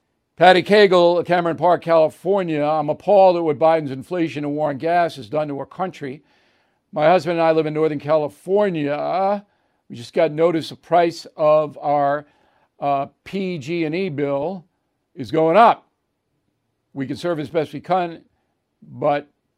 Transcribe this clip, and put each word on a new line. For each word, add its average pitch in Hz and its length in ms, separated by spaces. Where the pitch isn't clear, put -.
Patty 180 260
Cagle, 180 640
Cameron 170 320
Park, 165 240
California. 165 840
"I'm 151 260
appalled 185 460
at 170 80
what 147 160
Biden's 160 320
inflation 147 540
and 147 100
war 151 140
on 143 80
gas 165 400
has 117 120
done 151 200
to 139 100
our 135 60
country. 156 580
My 151 140
husband 170 320
and - 20
I 165 100
live 160 140
in 151 80
Northern 151 260
California. 160 1500
We - 80
just 117 160
got 165 180
notice 160 380
the 131 80
price 170 580
of 151 440
our, 147 460
uh, 139 280
P 185 320
G 160 260
and 151 100
E 190 140
bill 143 580
is 117 160
going 160 280
up. 214 300
We 139 120
can 127 120
serve 170 220
as 143 100
best 156 240
we 139 80
can, 175 420
but 143 460